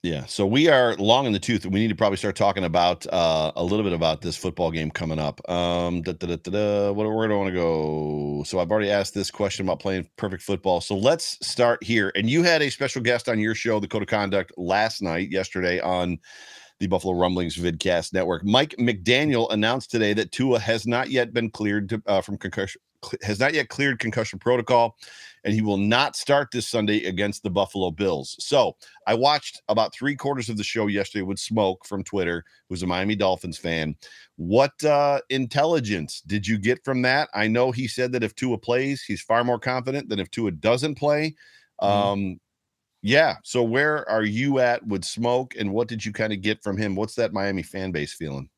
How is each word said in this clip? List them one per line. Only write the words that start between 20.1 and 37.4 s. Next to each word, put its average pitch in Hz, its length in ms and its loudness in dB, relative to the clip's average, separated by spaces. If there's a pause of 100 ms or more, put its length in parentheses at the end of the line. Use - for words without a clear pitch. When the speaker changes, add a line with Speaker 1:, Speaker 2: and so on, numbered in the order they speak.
Speaker 1:
that 107 180 -2
Tua 123 280 2
has 110 260 -2
not 120 240 0
yet 123 240 0
been 113 160 0
cleared 104 400 -2
to, 110 160 -4
uh, 98 160 4
from 101 160 -8
concussion, - 420 -6 (240)
cl-, - 200 -8
has 101 160 -2
not 143 160 2
yet 143 140 0
cleared 139 280 -2
concussion 110 400 -4
protocol, 120 580 4 (480)
and 104 120 0
he 107 60 2
will 104 160 2
not 117 380 4
start 143 360 2
this 120 160 -4
Sunday 107 380 0
against 98 360 -2
the 101 80 -4
Buffalo 92 400 0
Bills. 82 500 -2
So 123 360 2 (320)
I 104 80 4
watched 139 540 0
about 107 240 2
three 143 220 -2
quarters 131 340 -4
of 110 80 -4
the 104 60 -2
show 110 240 -2
yesterday 101 360 -2
with 95 160 -6
Smoke 101 460 0
from 98 180 -6
Twitter, 85 400 -2 (260)
who's 90 140 -6
a 90 40 -2
Miami 95 280 0
Dolphins 92 420 0
fan. 78 380 -2 (400)
What, 113 480 2
uh, 143 460 2
intelligence 131 1000 -2
did 98 180 -4
you 107 140 -2
get 117 260 0
from 131 180 -2
that? 131 300 0
I 107 140 0